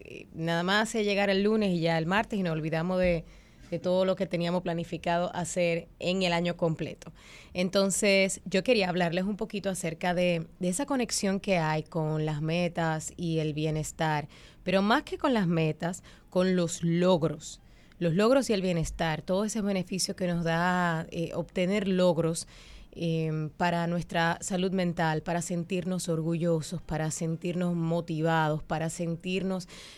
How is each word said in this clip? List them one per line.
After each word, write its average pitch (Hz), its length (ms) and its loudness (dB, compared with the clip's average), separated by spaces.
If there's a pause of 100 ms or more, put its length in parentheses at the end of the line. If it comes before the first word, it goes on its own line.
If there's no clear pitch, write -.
eh, - 320 -18
nada 170 300 0
más 208 260 2
hace 220 160 -2
llegar 202 240 2
el 196 140 2
lunes 214 280 2
y 175 80 0
ya 165 180 2
el 160 80 0
martes 214 340 0
y 190 40 0
nos 165 100 0
olvidamos 160 460 -2
de, 175 240 2 (480)
de 170 80 -4
todo 185 240 2
lo 185 140 2
que 190 80 -2
teníamos 170 380 -2
planificado 170 680 -2
hacer 170 540 -2 (120)
en 185 240 0
el 175 100 2
año 175 240 0
completo. 165 560 -4 (400)
Entonces, 196 920 2
yo 185 200 0
quería 220 260 4
hablarles 175 340 2
un 196 140 -2
poquito 202 320 -4
acerca 180 440 -2
de, 175 320 2 (140)
de 185 80 0
esa 185 180 0
conexión 208 540 0
que 190 180 2
hay 156 260 2
con 156 420 -2
las 151 160 -2
metas 165 760 -2
y 165 240 -2
el 156 140 0
bienestar, 156 720 -2 (360)
pero 185 180 2
más 233 220 4
que - 140 -8
con 285 160 2
las 208 140 2
metas, 165 560 0 (260)
con 185 260 2
los 170 280 0
logros. 170 800 2 (380)
Los 165 160 2
logros 233 340 4
y 226 40 2
el 190 80 2
bienestar, 165 600 -2
todo 190 240 0
ese 214 160 -4
beneficio 190 540 -2
que 185 120 -2
nos 170 160 0
da, 170 680 2
eh, 165 240 -4
obtener 190 520 0
logros, 170 600 2 (440)
em, 160 580 -2
para 170 380 0
nuestra 170 540 0
salud 185 300 -2
mental, 170 500 0
para 175 200 -2
sentirnos 175 680 -4
orgullosos, 165 720 0
para 156 300 -2
sentirnos 175 640 -2
motivados, 165 840 0
para 160 280 -4
sentirnos, 180 800 -4 (280)